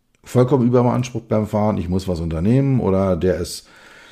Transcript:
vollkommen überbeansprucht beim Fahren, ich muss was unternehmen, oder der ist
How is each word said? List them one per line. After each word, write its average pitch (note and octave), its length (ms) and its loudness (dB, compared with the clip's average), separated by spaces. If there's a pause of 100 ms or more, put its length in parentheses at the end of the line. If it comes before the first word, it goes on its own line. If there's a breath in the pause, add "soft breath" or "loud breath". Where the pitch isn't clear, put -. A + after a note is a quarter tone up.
(260)
vollkommen B2 420 2
überbeansprucht B2 640 0
beim G#2+ 180 0
Fahren, G#2 300 0
ich F2+ 100 -6
muss F#2 220 -4
was F2 100 -4
unternehmen, A2 640 0
oder F#2+ 340 2
der E2+ 220 0
ist - 320 -10 (420 loud breath)